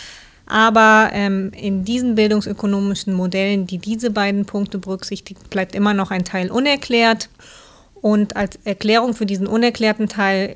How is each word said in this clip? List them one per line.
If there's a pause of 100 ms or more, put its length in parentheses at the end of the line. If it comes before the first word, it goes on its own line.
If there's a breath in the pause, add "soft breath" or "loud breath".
(460 loud breath)
Aber,
ähm,
in
diesen
bildungsökonomischen
Modellen,
die
diese
beiden
Punkte
berücksichtigt,
bleibt
immer
noch
ein
Teil
unerklärt. (720 loud breath)
Und
als
Erklärung
für
diesen
unerklärten
Teil